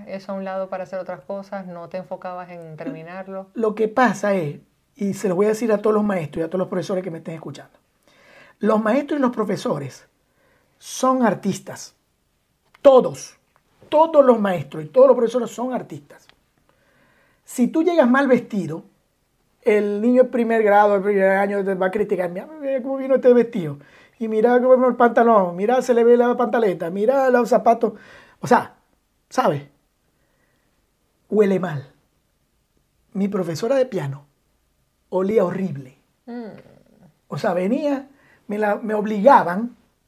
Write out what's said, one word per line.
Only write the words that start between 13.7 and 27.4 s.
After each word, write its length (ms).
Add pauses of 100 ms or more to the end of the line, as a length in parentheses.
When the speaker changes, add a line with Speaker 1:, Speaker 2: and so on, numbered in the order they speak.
Speaker 2:
Todos 340
los 160
maestros 440
y 40
todos 200
los 80
profesores 340
son 240
artistas. 520 (1200)
Si 240
tú 140
llegas 260
mal 180
vestido, 580 (760)
el 400
niño 240
de 60
primer 320
grado, 340
el 60
primer 300
año, 300
te 120
va 120
a 40
criticar. 400
"Mira, 160 (140)
mira 220
cómo 140
vino 200
este 160
vestido. 460 (400)
Y 100
mira 320
cómo 280
el 80
pantalón. 580
Mira, 280
se 120
le 80
ve 140
la 200
pantaleta. 540
Mira 400
los 200